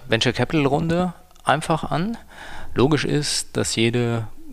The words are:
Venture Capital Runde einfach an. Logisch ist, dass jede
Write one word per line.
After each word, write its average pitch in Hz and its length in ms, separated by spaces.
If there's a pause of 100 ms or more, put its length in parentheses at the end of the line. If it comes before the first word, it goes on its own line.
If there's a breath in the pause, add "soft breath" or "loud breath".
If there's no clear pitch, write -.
Venture 113 240
Capital 139 320
Runde 165 480 (320)
einfach 156 400
an. 196 320 (580 loud breath)
Logisch 135 320
ist, - 500
dass 113 180
jede 117 540 (240)